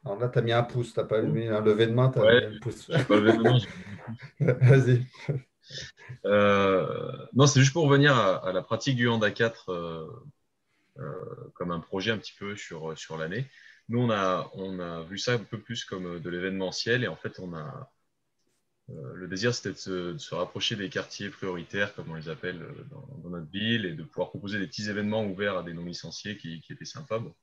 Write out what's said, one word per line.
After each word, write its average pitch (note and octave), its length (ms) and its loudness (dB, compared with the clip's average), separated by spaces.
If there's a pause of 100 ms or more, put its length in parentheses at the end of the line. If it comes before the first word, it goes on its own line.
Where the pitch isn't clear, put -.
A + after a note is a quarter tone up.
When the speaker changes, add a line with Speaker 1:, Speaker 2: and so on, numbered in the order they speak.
Speaker 1:
Alors G2+ 140 -6
là, B2 100 0
t'as B2+ 140 0
mis A#2 100 0
un A#2 120 4
pouce, A#2+ 300 -6
t'as A2 100 -2
pas G#2+ 160 0
Speaker 2:
Oui. - 100 0
Speaker 1:
mis A2+ 180 0
un G#2+ 120 0
lever G#2+ 260 4
de A2+ 60 0
main, B2+ 160 4
t'as C3+ 140 2
Speaker 2:
Ouais, A#2 280 8
Speaker 1:
mis G#2+ 60 -12
un - 40 -12
pouce. - 300 -10
Speaker 2:
j'ai C3 140 2
pas G2+ 120 6
levé A2 200 8
de A2+ 60 2
main, B2 160 8
j'ai A2 100 0 (720)
mis C#3 100 4
un B2+ 40 4
pouce. B2+ 140 6
Speaker 1:
<laughs> C3 180 10
Vas-y. B2 200 4 (1200)
Speaker 2:
Euh, G2 1080 2
non, C3+ 120 8
c'est C3 140 6
juste C3+ 120 6
pour E3+ 120 2
revenir C#3 320 8
à, F#2+ 200 4 (120)
à F#2 40 -2
la F#2 100 0
pratique A#2+ 340 -2
du A#2+ 120 4
hand A2+ 160 2
à G#2 60 4
quatre, A2+ 400 -2
euh, E2+ 360 -6 (920)
euh, - 560 -12
comme F2 160 -6
un E2+ 100 -4
projet F#2+ 300 -4
un A2 80 -2
petit - 200 -14
peu G2+ 180 -10
sur, D#2+ 420 -10
sur - 180 -12
l'année. F2+ 300 -6 (420)
Nous, A#2 120 -2
on A#2+ 100 0
a, F#2+ 440 0
on F#2+ 260 -8
a E2+ 240 -8
vu F#2+ 140 -12
ça B2 160 -2
un A#2 40 0
peu G#2 220 -10
plus - 240 -10
comme F2 360 -8
de F2 100 -8
l'événementiel F#2+ 760 -2
et G2+ 40 -2
en D#2+ 80 -6
fait, - 240 -12
on F2+ 140 -10
a, C#2+ 360 -12 (1000)
euh, C#2+ 240 -14
le F2+ 140 -12
désir, G2+ 260 -2
c'était G2 180 -8
de - 60 -12
se, F2+ 340 -6
de D#2 60 -10
se - 160 -12
rapprocher F#2 420 -4
des G2 120 -6
quartiers G2 420 -8
prioritaires, G2 640 -6
comme E2+ 160 -12
on D#2+ 40 -10
les D#2+ 140 -12
appelle, E2+ 340 -8
euh, - 280 -16
dans, - 160 -18 (160)
dans F2 80 -14
notre E2 200 -10
ville G#2+ 360 -2
et E2+ 80 -6
de D#2+ 80 -12
pouvoir F2+ 280 -6
proposer G2+ 280 -8
des F#2+ 80 -4
petits G#2 240 -8
événements G#2+ 340 -2
ouverts G2 340 -4
à E2+ 40 -6
des E2+ 100 -10
non-licenciés F2 640 -10
qui, E2 240 -12
qui - 120 -20
étaient E2 120 -16
sympas. E2 360 -10
Bon. A#2+ 220 -12